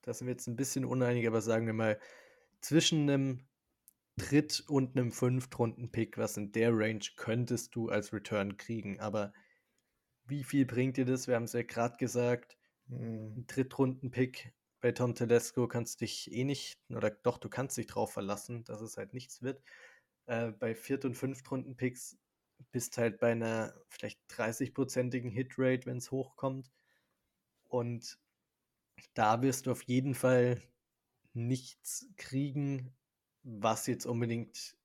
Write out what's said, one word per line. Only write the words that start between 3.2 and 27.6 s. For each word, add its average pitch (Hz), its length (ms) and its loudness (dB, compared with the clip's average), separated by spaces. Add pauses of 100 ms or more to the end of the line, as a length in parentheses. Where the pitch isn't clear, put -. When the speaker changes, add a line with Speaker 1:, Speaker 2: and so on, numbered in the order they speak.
Speaker 1:
Dritt- - 500 2
und 131 300 2
einem 123 140 2
Fünftrunden-Pick, 120 1040 0
was 110 200 -2
in 104 140 -6
der 113 220 6
Range 107 320 2 (120)
könntest 117 580 -2
du 113 140 -2
als 104 240 0
Return 101 440 -2
kriegen, 104 420 -6
aber 104 340 -2 (920)
wie 139 180 -4
viel 135 220 4
bringt 127 320 0
dir 131 80 2
das? 127 220 0
Wir 127 80 4
haben's 117 180 -2
ja 120 100 0
grad 117 340 -2
gesagt, 123 600 0 (300)
Speaker 2:
Mhm. 113 500 -8
Speaker 1:
ein 120 100 -12
Drittrunden-Pick 131 1040 -2 (280)
bei 120 100 4
Tom 120 240 0
Telesco 120 520 4
kannst - 340 -4
dich - 300 -6
eh 123 120 0
nicht, 135 360 -4 (100)
oder 107 200 2
doch, - 280 0
du 110 120 -10
kannst 135 280 -4
dich 113 100 -4
drauf 110 260 -2
verlassen, 104 520 -6
dass 107 160 -10
es 110 160 -10
halt 101 160 -10
nichts - 280 -12
wird. 131 220 -6 (640)
Äh, 117 240 -2
bei 113 240 -4
Viert- 135 300 -4
und 123 100 0
Fünftrunden-Picks 131 1000 -6 (540)
bist - 260 -4
halt 117 220 2
bei 117 120 4
einer 113 420 0 (160)
vielleicht - 380 -10
dreißigprozentigen 123 1040 -2
Hitrate, 127 560 0
wenn's 123 240 -6
hochkommt. 135 600 -6 (1000)